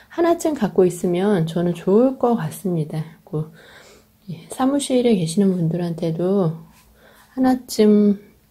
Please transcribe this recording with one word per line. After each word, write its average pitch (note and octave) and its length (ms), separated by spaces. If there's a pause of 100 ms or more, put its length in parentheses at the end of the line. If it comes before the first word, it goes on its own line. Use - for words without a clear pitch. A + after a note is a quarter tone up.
하나쯤 E4 460
갖고 F#3 320
있으면 F3 640
저는 F3 260
좋을 A#3+ 440
것 A#3+ 180
같습니다. D#3+ 680 (200)
그, D#3 260 (800)
예, - 200
사무실에 C4 680
계시는 F#3 400
분들한테도 E3+ 960 (840)
하나쯤 G#3+ 840 (300)